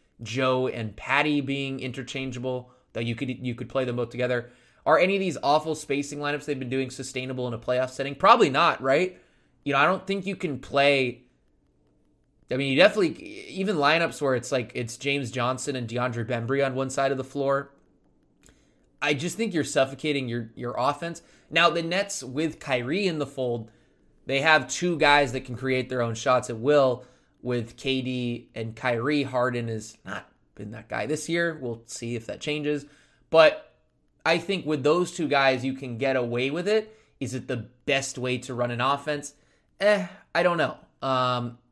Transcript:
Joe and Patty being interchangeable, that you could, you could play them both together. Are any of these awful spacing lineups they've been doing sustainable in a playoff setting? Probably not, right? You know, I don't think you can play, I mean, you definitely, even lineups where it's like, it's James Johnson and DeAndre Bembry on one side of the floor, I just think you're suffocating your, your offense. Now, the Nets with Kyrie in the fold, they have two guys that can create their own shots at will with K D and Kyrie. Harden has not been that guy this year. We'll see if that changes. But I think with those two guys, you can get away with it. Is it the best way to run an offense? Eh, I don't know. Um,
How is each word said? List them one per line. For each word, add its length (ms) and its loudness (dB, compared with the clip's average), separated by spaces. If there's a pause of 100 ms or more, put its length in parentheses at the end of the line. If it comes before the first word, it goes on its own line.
(240)
Joe 440 0
and 280 -6
Patty 460 2
being 380 -4
interchangeable, 920 -6 (220)
that 120 -4
you 80 -2
could, 320 -6
you 80 -2
could 160 -8
play 160 -2
them 120 -2
both 120 -4
together. 400 -2 (340)
Are 140 6
any 180 4
of 40 0
these 240 -2
awful 320 2
spacing 420 -4
lineups 280 -4
they've 120 -2
been 120 -8
doing 200 0
sustainable 580 -6
in 60 -4
a 60 -6
playoff 320 0
setting? 240 -6
Probably 340 8
not, 320 2
right? 380 2 (440)
You 100 -2
know, 60 4
I 60 6
don't 220 0
think 180 -4
you 100 -4
can 220 -4
play, 640 2 (1300)
I 60 -2
mean, 160 0
you 60 4
definitely, 440 4 (280)
even 260 -2
lineups 440 2
where 140 2
it's 180 -4
like, 220 -2
it's 240 -6
James 320 -4
Johnson 460 -2
and 120 -6
DeAndre 380 -4
Bembry 400 0
on 80 -2
one 160 -2
side 220 0
of 80 0
the 40 -4
floor, 480 -2 (1300)
I 140 0
just 240 -4
think 160 -2
you're 100 0
suffocating 640 0
your, 280 -4
your 200 -8
offense. 460 -2 (300)
Now, 180 4
the 140 0
Nets 400 -4
with 360 -4
Kyrie 460 -2
in 140 0
the 80 -2
fold, 420 -4 (560)
they 160 0
have 260 4
two 300 -2
guys 360 6
that 120 -6
can 100 -8
create 340 -2
their 120 -2
own 140 -2
shots 340 2
at 80 -6
will 460 4 (400)
with 340 -4
K 240 -2
D 540 -4
and 200 -8
Kyrie. 480 0
Harden 440 0
has 360 -8
not 240 -12 (280)
been 160 -12
that 180 -16
guy 160 -4
this 240 -4
year. 320 -2
We'll 240 -8
see 300 -8
if 100 -8
that 160 -10
changes. 440 -2 (440)
But 440 8 (520)
I 140 4
think 260 -4
with 180 0
those 300 2
two 160 -2
guys, 340 4
you 80 -2
can 260 -10
get 200 0
away 340 -2
with 160 -4
it. 260 0 (280)
Is 120 -4
it 140 -8
the 200 -4 (180)
best 320 -2
way 220 -2
to 140 -10
run 180 -2
an 100 -4
offense? 520 -2 (460)
Eh, 260 4 (300)
I 80 4
don't 140 2
know. 180 0 (260)
Um, 580 0 (120)